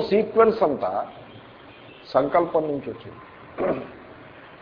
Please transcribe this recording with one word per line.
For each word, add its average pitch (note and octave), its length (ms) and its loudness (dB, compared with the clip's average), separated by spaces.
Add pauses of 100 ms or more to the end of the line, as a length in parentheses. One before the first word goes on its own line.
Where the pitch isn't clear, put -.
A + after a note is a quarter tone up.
సీక్వెన్స్ A3 600 4
అంతా A2+ 240 -2 (1200)
సంకల్పం D#3+ 560 2
నుంచి C#3+ 240 -6
వచ్చింది. - 280 -18 (1400)